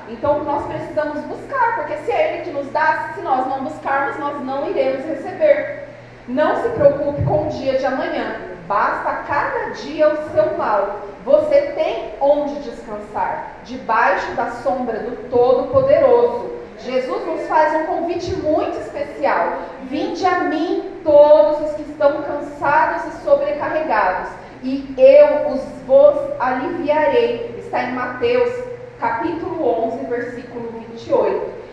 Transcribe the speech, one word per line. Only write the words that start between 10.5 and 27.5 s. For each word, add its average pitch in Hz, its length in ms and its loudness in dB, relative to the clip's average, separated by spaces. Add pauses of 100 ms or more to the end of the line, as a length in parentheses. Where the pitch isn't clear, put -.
mal. 202 420 0 (240)
Você 285 380 6 (120)
tem 339 460 -4
onde 285 360 2
descansar, - 880 -8 (180)
debaixo 254 720 0
da 262 180 -2
sombra 247 480 -4
do 214 300 -8
Todo-Poderoso. 247 1200 4 (280)
Jesus 254 460 -4
nos 320 220 -4
faz 311 280 4
um 311 100 0
convite 349 500 -4
muito - 420 0
especial. - 760 -2 (300)
"Vinde - 420 -4
a 359 160 4
mim 330 640 -2
todos 302 560 8
os 302 160 -4
que 302 60 -10
estão 294 400 0
cansados 311 840 -2
e - 180 -12
sobrecarregados, 294 1080 0 (320)
e 269 360 -6
eu 294 520 8
os 262 140 -4 (240)
vos 285 300 8 (220)
aliviarei." 269 1200 0